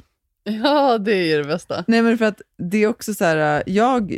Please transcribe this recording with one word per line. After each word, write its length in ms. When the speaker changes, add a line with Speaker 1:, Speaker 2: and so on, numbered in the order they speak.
Speaker 1:
Ja, 540
det 140
är 60
det 60
bästa. 420
Speaker 2:
Nej, 160
men 160
för 60
att 160
det 200
är 80
också 280
så 100
här, 420
jag, 520